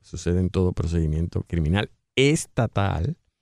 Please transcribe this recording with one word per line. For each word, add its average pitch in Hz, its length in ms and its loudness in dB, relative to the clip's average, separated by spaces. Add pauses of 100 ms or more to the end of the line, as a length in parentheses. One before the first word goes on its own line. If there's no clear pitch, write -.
sucede - 400 -2
en 90 100 0
todo 92 220 0
procedimiento 82 680 -2
criminal 85 480 0 (240)
estatal, 120 1000 0 (260)